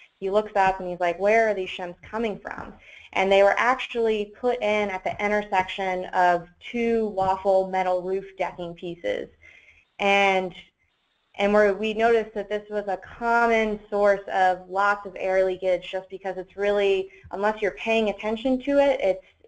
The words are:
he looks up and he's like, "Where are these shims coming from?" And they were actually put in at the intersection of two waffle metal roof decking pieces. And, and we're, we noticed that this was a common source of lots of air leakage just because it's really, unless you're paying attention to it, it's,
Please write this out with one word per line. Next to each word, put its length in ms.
he 120
looks 240
up 240
and 100
he's 100
like, 200
"Where 280
are 60
these 160
shims 320
coming 380
from?" 340
And 180
they 100
were 160
actually 840
put 220
in 280
at 140
the 200
intersection 840
of 420
two 480
waffle 640
metal 340
roof 220
decking 380
pieces. 540
And, 560
and 180
we're, 200
we 200
noticed 420
that 140
this 200
was 180
a 100
common 840
source 320
of 380
lots 380
of 100
air 280
leakage 440
just 200
because 280
it's 200
really, 520
unless 300
you're 100
paying 380
attention 540
to 140
it, 240
it's, 240